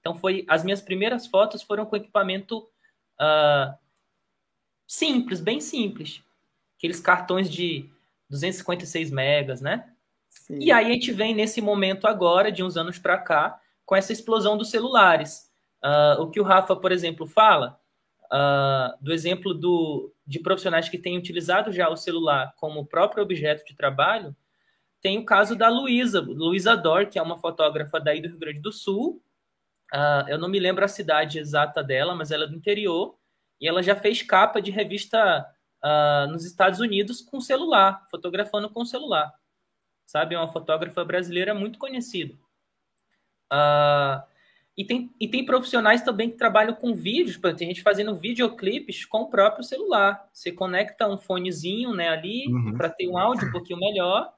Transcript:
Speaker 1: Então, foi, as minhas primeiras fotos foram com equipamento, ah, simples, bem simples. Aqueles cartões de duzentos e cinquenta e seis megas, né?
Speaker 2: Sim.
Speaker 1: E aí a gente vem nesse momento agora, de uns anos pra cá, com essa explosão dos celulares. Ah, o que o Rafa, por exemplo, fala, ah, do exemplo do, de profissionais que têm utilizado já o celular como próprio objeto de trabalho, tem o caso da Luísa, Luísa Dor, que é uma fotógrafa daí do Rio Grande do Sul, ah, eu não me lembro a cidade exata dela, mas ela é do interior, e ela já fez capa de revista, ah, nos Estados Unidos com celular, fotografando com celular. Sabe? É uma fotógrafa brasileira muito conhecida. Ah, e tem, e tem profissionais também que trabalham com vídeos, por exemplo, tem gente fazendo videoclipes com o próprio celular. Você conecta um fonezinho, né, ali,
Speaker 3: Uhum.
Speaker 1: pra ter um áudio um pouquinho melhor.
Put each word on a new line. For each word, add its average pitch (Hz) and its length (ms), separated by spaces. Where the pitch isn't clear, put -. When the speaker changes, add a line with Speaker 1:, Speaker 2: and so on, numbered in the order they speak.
Speaker 1:
Então, 165 140
foi, 190 340
as 160 160
minhas 196 160
primeiras 214 460
fotos 208 360
foram 208 240
com 214 80
equipamento, 202 720
ah, 147 580
simples, 247 540
bem 226 200
simples. 202 640
Aqueles 170 220
cartões 180 520
de 156 380
duzentos 165 280
e - 40
cinquenta 175 240
e - 20
seis 160 240
megas, 131 500
né? 175 320
Speaker 2:
Sim. - 280
Speaker 1:
E 320 140
aí 226 140
a 240 60
gente 247 200
vem 220 220
nesse 220 260
momento 196 460
agora, 190 440
de 180 120
uns 180 140
anos 170 220
pra 180 200
cá, 160 420
com - 100
essa 196 180
explosão 220 440
dos 214 140
celulares. 202 840
Ah, 147 360
o 160 120
que 208 100
o 196 40
Rafa, 190 300
por 185 180
exemplo, 170 340
fala, 156 520
ah, 139 680
do 143 120
exemplo 180 400
do, 160 580
de 139 120
profissionais 170 500
que - 80
têm 180 220
utilizado 180 520
já 180 200
o 165 60
celular 151 600
como 151 300
próprio 208 360
objeto 151 440
de 139 80
trabalho, 151 600
tem 190 160
o 208 60
caso 208 300
da 226 140
Luísa, 240 520
Luísa 170 560
Dor, 170 300
que 196 120
é 165 40
uma 165 140
fotógrafa 151 640
daí 151 220
do 170 60
Rio 170 100
Grande 151 220
do 208 120
Sul, 208 480
ah, 143 360
eu 143 100
não 175 100
me 196 120
lembro 185 240
a 202 40
cidade 156 500
exata 151 440
dela, 139 320
mas 156 160
ela 151 140
é - 20
do 151 80
interior, 202 600
e 151 80
ela 180 140
já 196 140
fez 214 260
capa 214 400
de 202 80
revista, 196 760
ah, 147 480
nos 165 140
Estados 185 360
Unidos 208 400
com - 200
celular, 247 720
fotografando 202 600
com 233 140
celular. 214 480
Sabe? 165 280
É 170 40
uma 165 140
fotógrafa 160 520
brasileira 180 500
muito 208 240
conhecida. 240 560
Ah, 147 760
e 196 80
tem, 247 360
e 220 80
tem 254 160
profissionais 240 580
também 226 280
que 226 60
trabalham 220 380
com 233 200
vídeos, 196 420
por 185 120
exemplo, 165 100
tem 170 100
gente 180 140
fazendo 208 320
videoclipes 226 880
com - 180
o - 80
próprio 214 320
celular. 240 720
Você - 200
conecta 185 560
um 196 100
fonezinho, 185 760
né, 170 160
ali, 185 380
Speaker 3:
Uhum. 120 300
Speaker 1:
pra 160 120
ter 180 200
um 180 100
áudio 202 300
um 120 40
pouquinho 175 260
melhor. 196 600